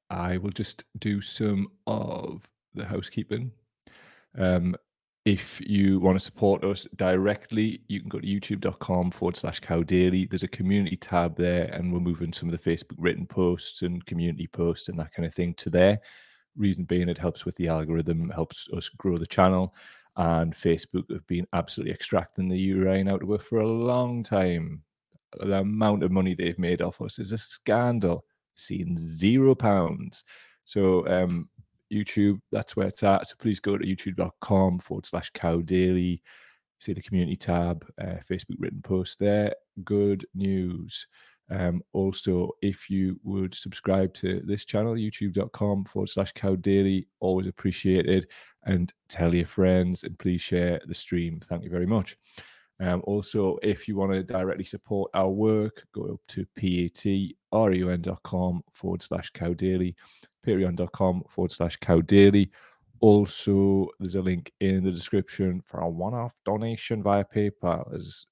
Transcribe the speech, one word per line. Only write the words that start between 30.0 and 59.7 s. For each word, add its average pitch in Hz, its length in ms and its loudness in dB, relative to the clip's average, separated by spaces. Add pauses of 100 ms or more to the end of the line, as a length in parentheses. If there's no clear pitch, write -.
So, 92 440 2
um, 87 420 0 (420)
YouTube, 104 480 2 (120)
that's 107 240 -4
where 101 100 0
it's - 160 -4
at. 98 260 4
So - 120 -16
please 107 200 -2
go 101 160 0
to - 80 -4
youtube 95 320 -4
dot 87 260 -4
com 95 360 4
forward 98 300 -8
slash - 260 -6
cow 85 260 0
daily. 90 640 2 (560)
See - 160 -6
the 76 80 -8
community 87 340 0
tab, 87 480 -2 (160)
uh, 90 180 -8 (120)
Facebook - 300 -6
written - 240 -8
post 92 340 -2
there. 104 380 2 (280)
Good 101 400 0 (120)
news. 92 720 -4 (420)
Um, 87 320 -2 (120)
also, 95 580 0 (100)
if 98 300 -4
you 95 320 0
would 95 320 -4
subscribe 95 600 -2
to 92 300 -4
this 101 200 -4
channel, 110 280 -2
youtube 107 400 -4
dot 95 180 -2
com 101 320 -2
forward 98 260 -6
slash 95 240 -4
cow 98 200 -2
daily, 98 540 2 (140)
always 92 260 0
appreciated. 92 800 2 (380)
And 87 280 0 (140)
tell 85 260 2
your 87 140 2
friends 92 560 2
and - 160 -12
please 90 220 0
share 87 440 0
the 87 80 -10
stream. 85 500 -4
Thank 87 200 -8
you 87 80 -10
very 90 160 -2
much. 104 300 -2 (640)
Um, 90 260 0
also, 101 560 0
if 104 240 0
you 104 80 -4
wanna 98 260 0
directly 95 420 -4
support 98 520 -6
our 95 140 2
work, 107 600 0
go 104 220 -8
up 101 140 -12
to - 180 -8 (100)
P 90 300 0
A 85 40 -4
T 98 460 -2 (160)
R 107 220 4
U 92 160 0
N 90 120 -2
dot 87 200 -8
com 90 500 -2
forward 87 300 -6
slash - 300 -8
cow 85 220 -4
daily, 90 440 -2 (500)